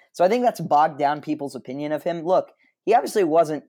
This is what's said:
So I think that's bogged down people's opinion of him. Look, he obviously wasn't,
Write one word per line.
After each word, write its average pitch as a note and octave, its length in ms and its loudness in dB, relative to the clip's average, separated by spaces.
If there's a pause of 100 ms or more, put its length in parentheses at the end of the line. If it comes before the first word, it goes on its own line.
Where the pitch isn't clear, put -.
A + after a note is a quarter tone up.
(120)
So - 140 0
I - 20 4
think A#3+ 160 0
that's A#3 160 0
bogged D3 400 2
down D3 220 0
people's D3 340 -8
opinion C#3+ 380 -8
of D3 100 -6
him. E3+ 220 -6
Look, E3+ 260 0 (320)
he G3 100 2
obviously A3 300 2
wasn't, D#3 460 2